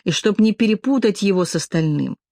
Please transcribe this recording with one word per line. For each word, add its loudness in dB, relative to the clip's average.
и -2
чтоб 0
не 4
перепутать 0
его 2
с -4
остальным? -2